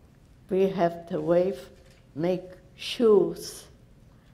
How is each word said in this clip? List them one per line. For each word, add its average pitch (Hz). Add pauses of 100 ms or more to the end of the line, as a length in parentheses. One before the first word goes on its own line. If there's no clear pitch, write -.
(500)
We 190
have 170
to 170
wave, 175 (560)
make 175 (240)
shoes - (680)